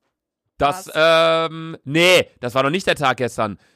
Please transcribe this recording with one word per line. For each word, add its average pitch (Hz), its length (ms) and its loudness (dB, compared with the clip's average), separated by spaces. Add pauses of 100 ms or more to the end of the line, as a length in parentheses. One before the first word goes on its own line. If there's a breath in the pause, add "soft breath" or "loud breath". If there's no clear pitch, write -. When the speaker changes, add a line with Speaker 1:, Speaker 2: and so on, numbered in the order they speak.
(580)
Speaker 1:
Das, 143 300 -2
Speaker 2:
Was? - 40 -18 (580)
Speaker 1:
ähm, 160 340 -12
nee, 170 440 4 (120)
das 120 140 -8
war 131 80 2
noch 135 80 0
nicht 185 160 -4
der 175 100 0
Tag 131 220 -2
gestern. 113 400 -4 (180)